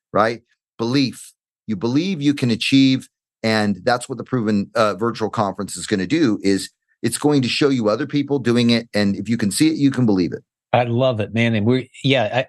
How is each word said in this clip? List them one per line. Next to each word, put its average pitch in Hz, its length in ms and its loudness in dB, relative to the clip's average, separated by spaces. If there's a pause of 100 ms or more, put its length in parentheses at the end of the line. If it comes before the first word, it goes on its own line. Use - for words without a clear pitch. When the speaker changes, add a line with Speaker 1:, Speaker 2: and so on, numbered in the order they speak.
(120)
Speaker 1:
right? 110 300 0 (360)
Belief. 120 540 -2 (340)
You 107 80 -6
believe 143 480 -2
you 143 100 2
can 131 180 -2
achieve, 131 580 2 (340)
and 107 420 0
that's 123 240 0
what 117 100 -10
the 101 60 -12
Proven, 107 500 -2
uh, 107 200 2
Virtual 110 360 -4
Conference 98 460 -4
is 85 100 -10
gonna 92 200 -2
do, 131 360 2
is 98 280 0 (320)
it's 120 160 -2
going 147 240 2
to 117 60 -2
show 147 200 2
you 120 200 0
other 120 180 0
people 143 320 -2
doing 120 320 2
it, 117 240 0
and 101 220 2
if 98 120 -6
you 113 80 0
can 104 140 -2
see 156 180 2
it, 156 80 0
you 139 140 2
can 127 160 0
believe 90 260 2
it. - 120 -10 (280)
Speaker 2:
I 123 120 2
love 120 340 0
it, 101 160 -6
man. 117 220 2
And 104 100 0
we, 127 240 0 (140)
yeah, 127 440 0